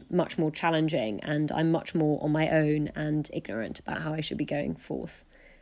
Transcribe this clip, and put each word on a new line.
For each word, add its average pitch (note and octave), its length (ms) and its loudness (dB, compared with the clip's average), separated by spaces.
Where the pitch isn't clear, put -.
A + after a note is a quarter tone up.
much F3 260 2
more D#3 140 2
challenging, D#3 680 0
and D3+ 300 0
I'm E3 200 2
much - 240 0
more D3+ 260 2
on D3+ 100 2
my D#3 180 2
own D3+ 440 4
and D3+ 400 -2
ignorant - 460 -6
about - 220 -6
how D#3 120 -4
I D#3+ 80 -2
should - 160 -2
be D3+ 80 -2
going D3 300 -2
forth. - 480 -10